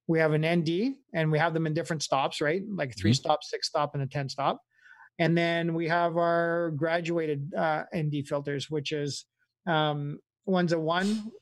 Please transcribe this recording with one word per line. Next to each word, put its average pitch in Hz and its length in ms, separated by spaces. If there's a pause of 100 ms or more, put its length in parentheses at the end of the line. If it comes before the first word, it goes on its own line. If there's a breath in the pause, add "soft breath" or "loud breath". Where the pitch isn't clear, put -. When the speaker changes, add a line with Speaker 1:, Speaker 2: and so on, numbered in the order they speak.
Speaker 1:
we 160 120
have 156 140
an 151 100
N 170 200
D, 190 340 (160)
and 160 180
we 151 80
have 165 140
them 160 140
in 156 60
different 160 300
stops, 143 380
right? 160 260
Like 160 240
a - 20
three 101 180
Speaker 2:
Mm-hmm. 127 40
Speaker 1:
stop, 151 280
six - 260
stop, 147 260
and 139 80
a 131 40
ten 139 220
stop. 160 320 (560 loud breath)
And 165 200
then 170 360
we 165 140
have 170 300
our 170 540
graduated, 160 840
uh, 160 380
N 156 160
D 143 140
filters, 143 460
which 147 220
is, 147 340 (420)
um, 151 520 (260)
one's 180 280
a 165 60
one, 196 520 (100)